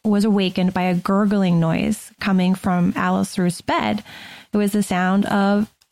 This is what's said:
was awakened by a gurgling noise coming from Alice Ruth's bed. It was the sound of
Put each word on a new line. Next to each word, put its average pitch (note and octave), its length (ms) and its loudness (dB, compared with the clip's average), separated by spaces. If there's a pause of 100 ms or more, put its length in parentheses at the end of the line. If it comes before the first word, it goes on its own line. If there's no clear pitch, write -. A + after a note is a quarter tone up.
was G#3 220 2
awakened F#3 480 0
by F#3 80 0
a F#3 120 0
gurgling G3 640 2
noise E3 600 -2
coming F#3 340 2
from F3+ 400 0
Alice F#3 440 -2
Ruth's F3 240 -2
bed. G#3+ 420 -2 (480)
It G#3 60 0
was G3+ 140 0
the G#3 100 0
sound F#3+ 420 0
of G3+ 500 0 (180)